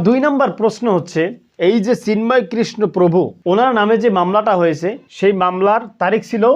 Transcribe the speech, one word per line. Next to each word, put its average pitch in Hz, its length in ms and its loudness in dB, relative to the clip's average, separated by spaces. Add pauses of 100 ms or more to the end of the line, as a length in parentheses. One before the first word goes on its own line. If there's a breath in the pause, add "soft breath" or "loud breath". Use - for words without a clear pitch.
দুই 247 180 4
নম্বর 277 240 0 (100)
প্রশ্ন 220 260 -2 (120)
হচ্ছে, 160 260 -4 (440)
এই 226 180 2
যে 240 80 0 (120)
চিন্ময় 226 460 0
কৃষ্ণ 220 300 -4 (140)
প্রভু, 180 240 2 (260)
ওনার 226 340 2
নামে 214 180 2
যে 226 120 0
মামলাটা 196 520 0
হয়েছে, 170 280 0 (280)
সেই 202 160 2 (100)
মামলার 196 380 0 (200)
তারিখ 202 200 0 (100)
ছিল 220 120 -2 (120)